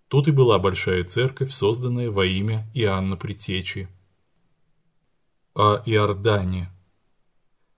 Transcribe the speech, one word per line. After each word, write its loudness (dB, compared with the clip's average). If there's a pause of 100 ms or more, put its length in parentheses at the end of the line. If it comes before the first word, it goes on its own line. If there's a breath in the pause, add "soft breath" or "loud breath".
Тут 2
и 6
была 6
большая 0
церковь, -2
созданная -2
во 0
имя -2
Иоанна 0
Предтечи. -8 (1700)
О 2
Иордане. 0 (1080)